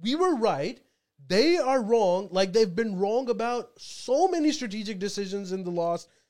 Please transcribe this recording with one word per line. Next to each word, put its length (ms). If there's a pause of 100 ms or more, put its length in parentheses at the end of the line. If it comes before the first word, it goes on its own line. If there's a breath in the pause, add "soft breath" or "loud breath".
we 140
were 220
right. 420 (480)
They 320
are 240
wrong. 480
Like, 220
they've 220
been 260
wrong 280
about 500
so 500
many 240
strategic 480
decisions 500
in 140
the 80
last 360 (220)